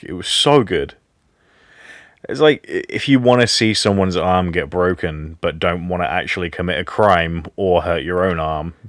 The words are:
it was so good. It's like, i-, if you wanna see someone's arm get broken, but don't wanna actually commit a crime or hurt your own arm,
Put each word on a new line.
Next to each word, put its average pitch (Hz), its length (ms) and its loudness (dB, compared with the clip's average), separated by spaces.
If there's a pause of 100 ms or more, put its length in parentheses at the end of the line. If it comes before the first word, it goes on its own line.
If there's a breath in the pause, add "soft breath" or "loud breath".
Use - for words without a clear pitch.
it - 100 -12
was 87 140 -8
so 143 360 4
good. 82 320 -4 (1300 soft breath)
It's 131 100 -8
like, 151 300 2
i-, 92 200 -4
if - 200 -6
you 135 100 6
wanna 123 280 4
see 110 260 2
someone's 98 420 2
arm 90 360 2
get 82 180 -2
broken, 82 720 -4
but 82 180 -4
don't 87 280 -2
wanna 90 180 -4
actually 85 440 -4
commit 90 300 -4
a 90 60 -6
crime 85 600 2 (100)
or 90 280 2
hurt 85 200 -2
your 90 220 -2
own 87 140 0
arm, 78 340 -4 (160)